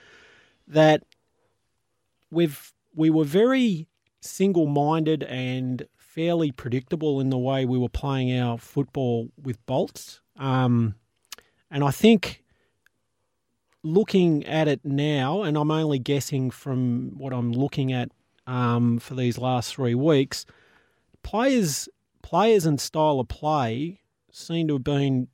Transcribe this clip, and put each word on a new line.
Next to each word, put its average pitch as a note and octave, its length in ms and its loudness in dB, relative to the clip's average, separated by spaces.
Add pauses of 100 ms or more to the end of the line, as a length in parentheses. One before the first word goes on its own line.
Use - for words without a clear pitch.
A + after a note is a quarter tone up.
(680)
that D3+ 360 4 (1300)
we've, D#3+ 420 -2 (220)
we D#3 160 2
were D#3 140 4
very G#3 600 2 (340)
single-minded D#3 1040 0
and B2+ 600 -6 (100)
fairly E3 560 -2
predictable C3+ 680 -4
in C3 100 0
the C3 80 0
way C3 260 0
we B2+ 140 0
were B2 100 0
playing C3 500 -2
our A#2+ 200 -2
football B2 720 -4 (140)
with C3 240 -10
Bolts. - 540 -6 (160)
Um, B2+ 580 0 (760)
and C#3+ 140 -2
I C#3+ 60 2
think - 520 4 (1400)
looking E3+ 640 2
at D#3 220 0
it C#3 160 0
now, C#3+ 580 -2
and D3+ 140 0
I'm D3+ 140 0
only D#3 280 0
guessing C3 520 -2
from B2+ 680 -4
what C3+ 160 -10
I'm A#2+ 200 -4
looking C3 400 -2
at, B2 180 -4 (360)
um, A#2+ 520 0
for - 160 -12
these B2 240 -2
last B2+ 360 -2
three A#2+ 200 -2
weeks, C#3 500 2 (800)
players, A3+ 680 0 (340)
players G3+ 440 4
and D3+ 140 2
style D3+ 400 0
of A2+ 80 -4
play D3+ 720 -4 (320)
seem E3 360 -4
to D3 60 0
have C3 100 -4
been C#3 500 0